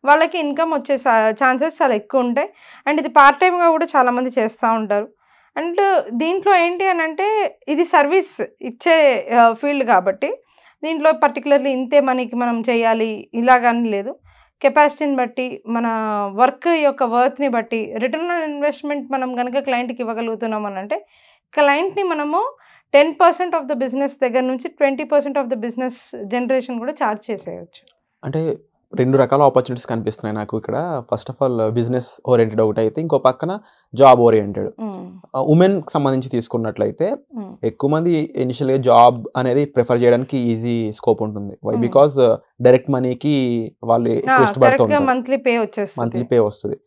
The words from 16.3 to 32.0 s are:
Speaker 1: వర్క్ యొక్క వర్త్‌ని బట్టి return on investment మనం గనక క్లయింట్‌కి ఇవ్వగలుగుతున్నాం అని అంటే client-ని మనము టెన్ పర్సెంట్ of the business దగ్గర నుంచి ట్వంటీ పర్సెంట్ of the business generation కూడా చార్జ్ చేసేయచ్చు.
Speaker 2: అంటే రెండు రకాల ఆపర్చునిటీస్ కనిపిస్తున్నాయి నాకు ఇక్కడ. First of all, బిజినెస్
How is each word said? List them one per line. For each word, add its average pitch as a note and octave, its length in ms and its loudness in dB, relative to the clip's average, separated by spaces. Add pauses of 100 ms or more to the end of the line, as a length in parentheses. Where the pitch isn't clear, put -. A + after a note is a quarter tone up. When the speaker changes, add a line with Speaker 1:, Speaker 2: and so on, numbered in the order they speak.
Speaker 1:
వర్క్ C4+ 340 0
యొక్క C#4+ 340 0
వర్త్‌ని B3+ 460 0
బట్టి A3+ 500 -4
return B3+ 220 -4
on E4 340 -4
investment C#4+ 580 -6
మనం B3+ 280 -6
గనక B3 180 -4
క్లయింట్‌కి B3 440 -4
ఇవ్వగలుగుతున్నాం A3 640 -6
అని G3 120 -8
అంటే G#3 280 -8 (540)
client-ని D4+ 420 0
మనము E4 520 -2 (380)
టెన్ D4 280 4
పర్సెంట్ F4 360 2
of D#4 60 -2
the C#4 120 -6
business C4 360 -4 (120)
దగ్గర B3 180 -2
నుంచి B3+ 280 -6
ట్వంటీ C#4 360 -2
పర్సెంట్ C#4+ 340 0
of C4+ 60 -2
the B3 120 -6
business A#3+ 380 -6 (280)
generation B3 560 -4
కూడా B3+ 140 -6
చార్జ్ A3 380 -6
చేసేయచ్చు. F3 640 -14 (300)
Speaker 2:
అంటే D#3 320 -4 (380)
రెండు C3 240 2
రకాల C3+ 240 4
ఆపర్చునిటీస్ B2+ 440 2
కనిపిస్తున్నాయి A2 500 -6
నాకు G#2+ 220 -6
ఇక్కడ. C#3 440 -6 (120)
First - 200 -8
of C#3 120 -2
all, A2+ 240 0
బిజినెస్ A#2+ 560 -4